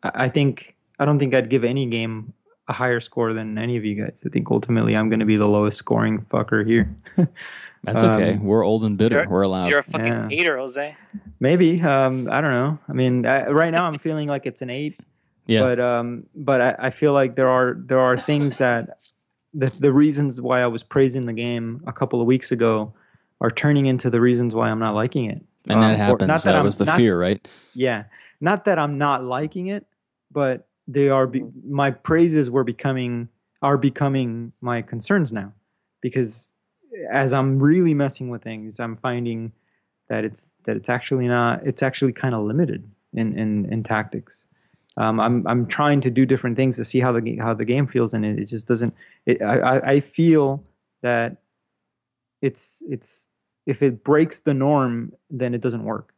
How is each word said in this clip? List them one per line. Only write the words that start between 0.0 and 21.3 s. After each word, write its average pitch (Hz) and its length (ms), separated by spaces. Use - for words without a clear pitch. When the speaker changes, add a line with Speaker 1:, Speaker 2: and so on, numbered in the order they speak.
Speaker 1:
I, - 100
I 131 140
think, - 480
I 143 40
don't 147 140
think 135 160
I'd 120 160
give 123 140
any 127 220
game 113 460
a 123 40
higher 123 280
score 113 320
than 110 260
any 120 180
of 107 80
you 104 120
guys. - 280
I - 40
think - 200
ultimately 113 480
I'm 110 140
gonna 113 160
be 107 100
the 104 120
lowest 104 300
scoring 110 480
fucker 113 380
here. 113 300
<laughs> 175 120
Speaker 2:
That's 113 220
okay. 107 300
Speaker 1:
Um, 104 100
Speaker 2:
We're 104 200
old 110 200
and 104 120
bitter. 113 260
Speaker 3:
You're, - 60
Speaker 2:
We're 92 140
allowed. 92 280
Speaker 3:
you're 143 100
a - 20
fucking - 240
Speaker 1:
Yeah. 113 220
Speaker 3:
hater, 151 300
Jose. 135 360
Speaker 1:
Maybe. 165 420
Um, 131 480
I 131 100
don't 151 120
know. 135 260
I 147 40
mean, 127 340
I, 127 220
right 160 220
now 170 160
I'm 151 120
feeling 151 300
like 143 180
it's 123 160
an 127 80
eight. 143 300
Speaker 2:
Yeah. 113 160
Speaker 1:
But, 123 180
um, 120 460
but 135 240
I, 123 180
I 127 120
feel 147 240
like 131 220
there 131 120
are, 127 280
there 127 220
are 127 200
things 147 400
that 120 420
the, 135 120
the 135 120
reasons 143 480
why 127 200
I 123 80
was 117 160
praising 131 420
the 117 60